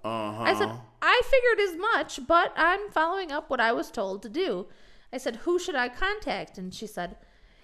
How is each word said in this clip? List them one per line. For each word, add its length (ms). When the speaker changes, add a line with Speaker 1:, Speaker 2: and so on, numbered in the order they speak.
Speaker 1:
Uh-huh. 380
Speaker 2:
I 100
said, 160
"I 240
figured 440
as 100
much, 480
but 280
I'm 360
following 400
up 180
what 120
I 120
was 180
told 320
to 60
do." 380
I 40
said, 200
"Who 220
should 160
I 140
contact?" 680
And 160
she 140
said, 300